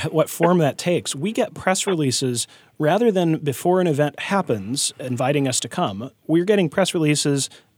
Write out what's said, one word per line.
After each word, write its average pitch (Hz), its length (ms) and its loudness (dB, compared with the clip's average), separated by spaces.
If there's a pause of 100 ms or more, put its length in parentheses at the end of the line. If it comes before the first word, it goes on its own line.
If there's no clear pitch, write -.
what 156 200 2
form 170 280 2
that 147 220 0
takes, 175 360 -2
we 151 160 -4
get 233 220 -2
press - 320 0
releases 135 640 -2 (320)
rather 196 320 4
than 170 260 2
before 170 420 0
an 180 60 2
event 147 360 0
happens 127 760 -2
inviting 135 480 0
us 127 120 -2
to - 100 -6
come. 127 400 -4 (160)
We're 170 200 2
getting 196 240 4
press 185 260 0
releases 147 560 0 (260)